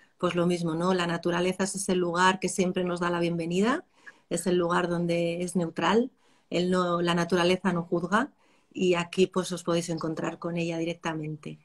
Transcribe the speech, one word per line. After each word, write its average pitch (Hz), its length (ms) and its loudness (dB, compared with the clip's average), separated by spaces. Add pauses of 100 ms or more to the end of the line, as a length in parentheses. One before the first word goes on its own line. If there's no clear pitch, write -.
(160)
pues 175 200 0
lo 175 100 2
mismo, 170 300 0
¿no? 180 180 2
La 175 140 0
naturaleza 175 560 0
es 190 100 -4
ese 190 220 -2
lugar 180 420 2
que 185 100 -2
siempre 180 360 0
nos 175 160 -2
da 175 100 0
la 175 80 0
bienvenida, 175 680 0 (460)
es 175 160 -2
el 180 100 2
lugar 175 320 2
donde 170 540 0
es 180 140 -4
neutral, 180 560 2 (380)
el 180 200 0
no, 175 320 2
la 175 140 2
naturaleza 175 560 2
no 170 100 -2
juzga 180 480 0 (420)
y 180 220 2
aquí, 175 320 2
pues, 185 240 -4
os 170 140 -8
podéis 170 240 0
encontrar 165 500 -4
con 170 180 -6
ella 165 220 -2
directamente. 160 880 -6